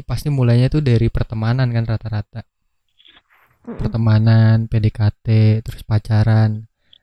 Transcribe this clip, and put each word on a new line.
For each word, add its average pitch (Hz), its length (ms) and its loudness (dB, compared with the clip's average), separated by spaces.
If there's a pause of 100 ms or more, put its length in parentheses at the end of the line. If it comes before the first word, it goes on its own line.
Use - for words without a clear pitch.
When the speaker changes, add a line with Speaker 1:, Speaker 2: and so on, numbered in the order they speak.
Speaker 1:
pasti 131 240 -6
mulainya 127 400 2
tuh 151 80 0
dari 117 320 0
pertemanan 117 560 -2
kan 117 160 -2
rata-rata. 110 640 -8 (1200)
Speaker 2:
Mm-mm. 240 80 -14
Speaker 1:
Pertemanan, 113 960 2
P 113 80 -2
D 107 80 0
K 104 240 0
T, - 160 -14 (320)
terus - 240 -12
pacaran. 110 800 0 (400)